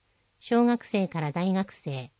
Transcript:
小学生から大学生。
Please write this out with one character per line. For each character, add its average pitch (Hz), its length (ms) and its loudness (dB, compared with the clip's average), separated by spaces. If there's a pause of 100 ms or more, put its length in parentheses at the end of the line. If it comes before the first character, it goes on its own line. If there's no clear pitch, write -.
(400)
小 240 260 2
学 240 200 0
生 190 220 0
か 165 140 -4
ら 147 100 -2
大 180 220 0
学 190 180 -2
生。 135 480 -10